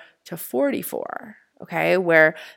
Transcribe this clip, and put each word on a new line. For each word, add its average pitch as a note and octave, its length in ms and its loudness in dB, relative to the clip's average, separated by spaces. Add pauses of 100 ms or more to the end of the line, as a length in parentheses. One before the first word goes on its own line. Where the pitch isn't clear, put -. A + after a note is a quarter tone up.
(260)
to E3+ 120 -14
forty-four, - 1000 -6 (260)
okay, E3 340 0
where D#3+ 380 4 (220)